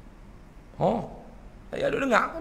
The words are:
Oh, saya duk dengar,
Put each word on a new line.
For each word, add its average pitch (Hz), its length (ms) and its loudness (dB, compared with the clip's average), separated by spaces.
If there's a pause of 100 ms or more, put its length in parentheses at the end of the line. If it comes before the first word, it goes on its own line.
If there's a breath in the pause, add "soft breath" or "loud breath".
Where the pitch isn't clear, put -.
(760)
Oh, 208 320 4 (640)
saya - 160 2
duk - 160 2
dengar, 247 360 4